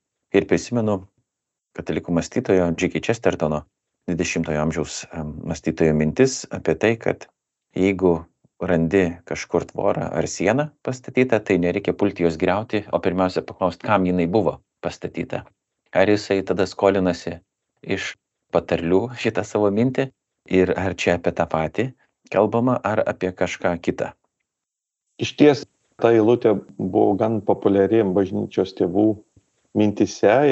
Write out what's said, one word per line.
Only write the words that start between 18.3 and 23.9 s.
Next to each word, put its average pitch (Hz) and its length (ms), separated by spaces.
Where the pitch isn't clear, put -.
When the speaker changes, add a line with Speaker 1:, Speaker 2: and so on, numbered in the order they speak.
Speaker 1:
patarlių 85 680
šitą 110 240
savo 104 260
mintį 131 400
ir 92 280
ar 92 180
čia 87 240
apie 85 140
tą - 160
patį 80 440
kalbama, 117 480
ar 104 240
apie 92 280
kažką 90 480
kitą? - 320